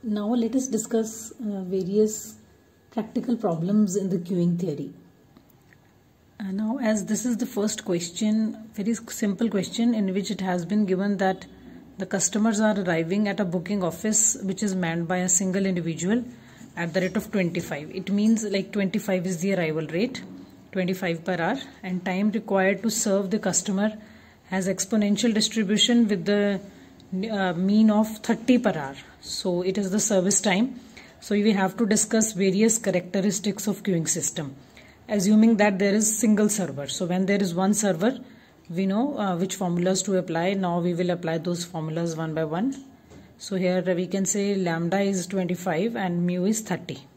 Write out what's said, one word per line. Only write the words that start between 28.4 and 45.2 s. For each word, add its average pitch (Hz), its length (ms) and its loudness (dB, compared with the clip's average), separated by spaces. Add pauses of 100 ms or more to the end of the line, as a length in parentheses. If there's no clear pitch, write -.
per 202 200 2
hour. 139 180 -8 (260)
So 180 400 -2
it 185 160 0
is 190 140 -2
the 208 100 0
service 190 400 4
time. 220 400 2 (400)
So - 120 -4
we 208 200 4
have 190 240 2
to 233 80 2
discuss 220 480 2
various 196 440 4
characteristics 196 880 0
of 202 140 -2
queuing 165 280 0
system, 143 440 -4 (540)
assuming 214 500 6
that 202 220 4
there 202 140 4
is 214 240 0
single 214 320 4
server. 143 380 -4
So - 180 -4
when 185 200 0
there 196 160 2
is 180 140 0
one 190 180 2
server, 202 460 2 (500)
we 180 160 -2
know, 233 320 0
uh, 196 200 0
which 190 180 -2
formulas 180 480 0
to 190 140 0
apply. 180 380 0
Now 175 260 0
we 175 120 0
will 175 180 0
apply 170 260 -2
those 170 260 -4
formulas 160 540 -4
one 160 160 -4
by 160 100 -2
one. 180 400 -4 (540)
So - 180 -8
here 185 260 2
we 180 260 0
can 190 180 -2
say 202 300 0
lambda 170 440 0
is 196 280 0